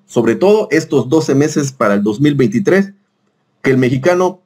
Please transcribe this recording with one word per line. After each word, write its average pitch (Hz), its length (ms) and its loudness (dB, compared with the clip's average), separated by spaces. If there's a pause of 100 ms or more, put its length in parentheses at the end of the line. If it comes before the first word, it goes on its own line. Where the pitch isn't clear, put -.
sobre 113 300 0
todo, 208 360 0
estos 147 380 -2
doce 151 260 0
meses 147 380 -2
para 104 220 0
el 101 80 -2
dos 107 180 -2
mil 147 140 2
veintitrés, 135 580 0 (680)
que 135 100 0
el 127 60 0
mexicano 156 680 0